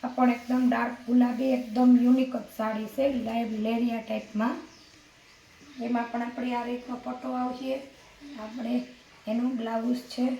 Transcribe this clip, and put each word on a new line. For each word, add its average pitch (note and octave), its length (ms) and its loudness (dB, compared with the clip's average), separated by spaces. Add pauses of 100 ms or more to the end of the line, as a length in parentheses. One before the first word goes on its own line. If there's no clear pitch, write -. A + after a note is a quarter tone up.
આ B3 40 -2
પણ B3 220 4
એકદમ B3 400 2
ડાર્ક A#3 220 0 (140)
ગુલાબી, B3 380 4
એકદમ B3 580 6
યુનિક B3+ 340 4
જ G#3+ 60 -4 (140)
સાડી A3 280 -2
છે, C4+ 280 0
લાઈવ A3+ 380 -2
લેરિયા A3+ 500 0
ટાઈપમાં. A3 560 -2 (1300)
એમાં A#3+ 280 0
પણ A#3+ 100 -4
આપણે B3 320 -4
આ A#3+ 80 -2
રીતનો B3 340 -6
પટ્ટો B3+ 360 -8
આવશે. B3+ 480 -4 (600)
આપણે A#3 460 -4 (400)
એનું A#3+ 300 -2
બ્લાઉઝ A3+ 420 -2
છે. - 260 -4 (160)